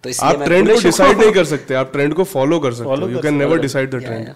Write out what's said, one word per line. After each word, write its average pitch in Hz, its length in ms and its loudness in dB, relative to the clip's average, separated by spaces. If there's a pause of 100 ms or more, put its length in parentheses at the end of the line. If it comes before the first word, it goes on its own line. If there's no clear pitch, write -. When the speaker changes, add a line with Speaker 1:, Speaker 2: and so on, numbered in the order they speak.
Speaker 1:
तो 127 60 -12
इसलिए 131 220 -2
Speaker 2:
आप - 80 0
Speaker 1:
मैं - 80 -4
Speaker 2:
ट्रेंड 185 200 4
को 220 60 4
Speaker 1:
bullish 196 260 2
हूँ। 185 80 6
Speaker 2:
डिसाइड 214 180 4
नहीं 214 60 6
कर 185 140 2
सकते, 143 280 -6
आप 131 180 -2
ट्रेंड 143 220 -2
को 185 100 0
फॉलो 151 360 0
कर 135 120 -2
सकते 117 140 -10
Speaker 3:
फॉलो - 220 -4
Speaker 2:
हो। - 60 -6
You - 80 -4
Speaker 3:
कर 151 80 -2
Speaker 2:
can 147 100 0
Speaker 3:
सकते 143 100 0
Speaker 2:
never 156 140 0
Speaker 3:
हो। 139 40 -4
Speaker 2:
decide 131 280 -4
the 123 80 -8
Speaker 1:
या, 120 60 -12
Speaker 2:
trend। 113 200 -10
Speaker 1:
या। 131 60 -20